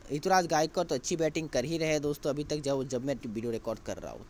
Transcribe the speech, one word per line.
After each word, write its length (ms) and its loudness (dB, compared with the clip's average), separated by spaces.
ऋतुराज 360 4
गायकवाड़ 400 2
तो 80 0
अच्छी 200 -2
बैटिंग 340 0
कर 160 2
ही 120 -2
रहे 120 0
हैं 120 4
दोस्तों 280 -2
अभी 140 -2
तक, 180 -4
जब, 220 0
जब 220 -2
मैं 120 0
वीडियो 340 -4
record 280 -4
कर 180 -8
रहा 140 -10
हूँ। 180 -14